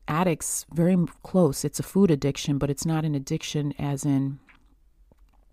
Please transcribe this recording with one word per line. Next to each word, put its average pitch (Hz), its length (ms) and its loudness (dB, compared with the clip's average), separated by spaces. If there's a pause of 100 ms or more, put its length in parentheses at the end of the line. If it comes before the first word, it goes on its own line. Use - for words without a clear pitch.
Addicts, 165 640 -2
very 170 200 4
m-, 175 160 2 (140)
close. 165 420 2
It's - 160 -6
a - 20 -6
food 196 260 4
addiction, 143 480 0
but 139 120 0
it's 143 160 -4
not 160 180 0
an 151 120 -2
addiction 143 640 -4
as 143 280 -4
in, 139 340 0 (1120)